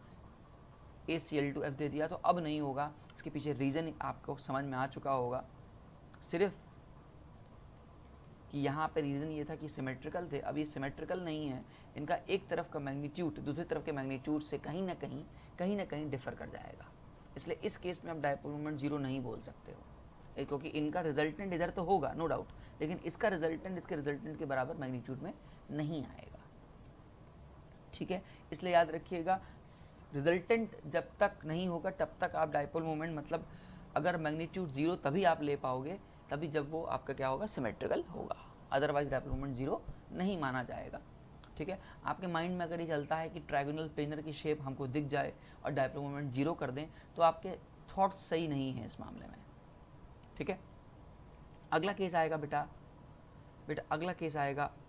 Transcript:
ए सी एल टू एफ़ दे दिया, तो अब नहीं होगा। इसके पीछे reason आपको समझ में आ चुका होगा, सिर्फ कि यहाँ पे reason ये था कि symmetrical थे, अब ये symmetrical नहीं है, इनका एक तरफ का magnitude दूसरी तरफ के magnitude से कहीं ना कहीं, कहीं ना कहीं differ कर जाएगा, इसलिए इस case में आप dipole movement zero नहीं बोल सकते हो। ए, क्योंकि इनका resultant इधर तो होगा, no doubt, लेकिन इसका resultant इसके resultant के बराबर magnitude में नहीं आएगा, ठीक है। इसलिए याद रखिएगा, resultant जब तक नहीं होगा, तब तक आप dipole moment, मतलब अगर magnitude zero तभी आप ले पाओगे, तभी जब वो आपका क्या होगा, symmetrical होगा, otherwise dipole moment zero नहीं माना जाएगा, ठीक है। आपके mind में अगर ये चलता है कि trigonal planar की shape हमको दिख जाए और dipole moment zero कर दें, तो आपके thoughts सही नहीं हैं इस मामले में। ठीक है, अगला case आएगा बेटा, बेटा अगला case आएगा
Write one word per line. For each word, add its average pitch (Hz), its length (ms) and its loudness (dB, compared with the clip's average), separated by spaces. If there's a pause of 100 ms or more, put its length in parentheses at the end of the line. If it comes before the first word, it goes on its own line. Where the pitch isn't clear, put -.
(1080)
ए 165 100 2
सी 151 180 -2
एल 143 160 4
टू 147 100 0
एफ़ 143 100 0
दे 143 160 0
दिया, 151 180 2
तो - 100 -4
अब 175 220 6
नहीं 151 220 0
होगा। 143 300 0 (240)
इसके - 140 -8
पीछे 147 240 0
reason 139 380 2 (120)
आपको 135 340 -4
समझ 135 280 0
में 131 120 -2
आ 131 100 4
चुका 135 240 -2
होगा, 127 320 4 (800)
सिर्फ 180 300 4 (2000)
कि 143 80 -2
यहाँ 143 360 4
पे 160 60 6
reason 143 280 2
ये 151 160 -2
था 160 100 -4
कि 151 140 -6
symmetrical 151 640 -2
थे, 143 100 0
अब 139 160 -2
ये 151 80 2
symmetrical 147 560 -2
नहीं 156 260 -2
है, 131 160 -4 (340)
इनका 160 180 2 (140)
एक 190 200 2
तरफ 170 240 2
का 156 60 -2
magnitude 143 600 -2
दूसरी 147 260 -2
तरफ 151 200 0
के 160 60 2
magnitude 135 500 2
से 147 180 -2
कहीं 160 240 -2
ना 180 120 0
कहीं, 135 280 -4 (360)
कहीं 190 180 4
ना 190 80 0
कहीं 147 240 -2
differ 123 260 -2
कर - 140 -8
जाएगा, - 360 -12 (520)
इसलिए 220 260 -2
इस 202 140 -2
case 180 280 -4
में 170 60 -4
आप 160 80 -2
dipole 143 320 0
movement 151 280 -2
zero 147 180 2
नहीं 135 240 0
बोल 113 200 -4
सकते - 300 -14
हो। - 100 -14 (560)
ए, 135 80 0
क्योंकि 139 240 -2
इनका 151 320 2
resultant 160 520 2
इधर 170 160 2
तो 180 140 0
होगा, 165 320 6
no 160 140 2
doubt, 113 220 0 (300)
लेकिन 156 240 0
इसका 170 220 2
resultant 170 500 2
इसके 170 180 -2
resultant 147 440 -2
के 160 60 -2
बराबर 135 300 2
magnitude 127 440 -4
में 160 140 -6 (380)
नहीं 147 340 0
आएगा, - 340 -12 (1500)
ठीक - 180 -4
है। 185 100 2 (300)
इसलिए 180 220 2
याद 170 180 12
रखिएगा, 165 480 2 (760)
resultant 175 640 6 (120)
जब 165 220 2 (100)
तक 196 260 4
नहीं 170 220 2
होगा, 175 240 2
तब 185 300 0
तक 175 140 2
आप 156 160 4
dipole 151 320 2
moment, 160 340 0
मतलब 165 300 -2 (480)
अगर 175 220 4
magnitude 160 540 0
zero 156 240 4
तभी 175 280 4
आप 165 180 8
ले 147 140 4
पाओगे, 139 420 0 (320)
तभी 147 180 0
जब 147 240 2
वो 165 120 0
आपका - 300 0
क्या 131 140 2
होगा, 135 200 2
symmetrical - 640 0
होगा, - 260 -4 (380)
otherwise 143 380 4
dipole 131 220 0
moment 135 220 0
zero 143 260 0 (300)
नहीं 185 280 2
माना 127 240 2
जाएगा, - 360 -6 (580)
ठीक 196 120 -2
है। 190 100 -4 (260)
आपके 180 220 0
mind 175 300 2
में 175 80 0
अगर 165 160 -2
ये 165 60 0
चलता 151 280 2
है 160 140 0
कि 170 100 -6
trigonal 147 480 2
planar 151 340 0
की 156 120 -4
shape 151 280 2
हमको 135 260 -2
दिख 143 200 2
जाए 139 260 2 (320)
और 135 60 2
dipole 139 320 2
moment 143 280 -2
zero 139 220 6
कर 147 180 0
दें, 147 140 -2 (300)
तो 170 60 4
आपके 170 340 8 (420)
thoughts 196 320 4
सही 165 180 4
नहीं 135 260 2
हैं 113 140 -4
इस - 120 -10
मामले - 280 -10
में। - 100 -14 (1000)
ठीक 143 120 0
है, - 100 -2 (1120)
अगला 170 220 4
case 190 220 2
आएगा 160 220 6
बेटा, 147 300 0 (1000)
बेटा 151 240 -2
अगला 165 220 2
case 160 240 -2
आएगा 143 320 2 (200)